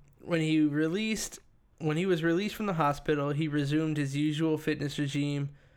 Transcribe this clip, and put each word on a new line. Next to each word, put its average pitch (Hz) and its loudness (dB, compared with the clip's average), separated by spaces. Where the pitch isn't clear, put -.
when 165 -2
he 156 4
released, 165 0
when 156 0
he 180 2
was 175 2
released 180 2
from 220 -4
the 196 0
hospital, 143 0
he 151 0
resumed 151 0
his 139 -2
usual 151 0
fitness 147 -4
regime. 143 -2